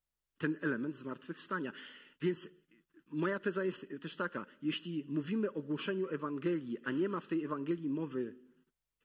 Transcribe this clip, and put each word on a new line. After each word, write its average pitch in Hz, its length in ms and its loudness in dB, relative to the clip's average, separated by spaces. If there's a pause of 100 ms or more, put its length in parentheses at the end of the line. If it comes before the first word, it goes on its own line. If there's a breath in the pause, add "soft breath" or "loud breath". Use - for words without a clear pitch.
(380)
Ten 156 240 2
element 143 340 0
zmartwychwstania. 135 760 -6 (500 loud breath)
Więc 175 280 0 (580)
moja 175 320 0
teza 190 240 2
jest 185 220 0 (160)
też - 140 -8
taka, 170 300 -2 (160 loud breath)
jeśli 151 480 0
mówimy 175 420 2
o 156 100 -2
głoszeniu 185 460 2
Ewangelii, 147 760 0
a 127 80 0
nie 170 180 4
ma 196 100 2
w - 80 -10
tej 160 160 2
Ewangelii 151 460 0
mowy 131 460 0 (680)